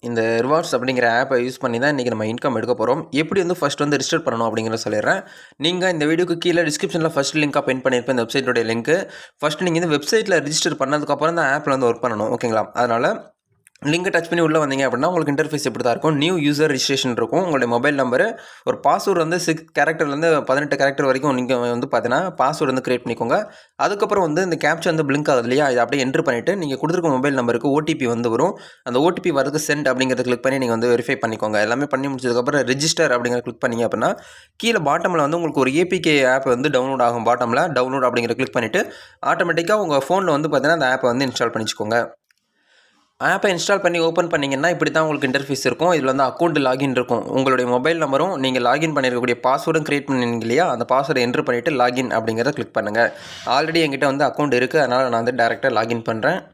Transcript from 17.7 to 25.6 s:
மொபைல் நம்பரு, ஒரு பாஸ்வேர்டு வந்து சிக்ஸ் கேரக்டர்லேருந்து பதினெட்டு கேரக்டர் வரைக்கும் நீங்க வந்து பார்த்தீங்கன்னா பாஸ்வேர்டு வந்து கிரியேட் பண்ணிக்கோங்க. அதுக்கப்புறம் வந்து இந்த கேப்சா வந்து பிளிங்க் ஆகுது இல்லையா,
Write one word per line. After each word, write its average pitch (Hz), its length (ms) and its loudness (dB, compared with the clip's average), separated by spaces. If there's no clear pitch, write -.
மொபைல் 139 260 2
நம்பரு, 131 260 2
ஒரு 127 160 0
பாஸ்வேர்டு 180 380 2
வந்து 165 220 0
சிக்ஸ் 160 220 -2
கேரக்டர்லேருந்து 156 520 0
பதினெட்டு 139 340 0
கேரக்டர் 139 280 2
வரைக்கும் 131 300 2
நீங்க 127 180 0
வந்து 123 180 -4
பார்த்தீங்கன்னா 120 300 2
பாஸ்வேர்டு 139 340 0
வந்து 127 140 -2
கிரியேட் 123 180 0
பண்ணிக்கோங்க. 120 320 -2
அதுக்கப்புறம் 202 420 0
வந்து 156 200 0
இந்த 165 180 -2
கேப்சா 160 280 0
வந்து 160 160 0
பிளிங்க் 147 240 0
ஆகுது 120 160 2
இல்லையா, 131 260 2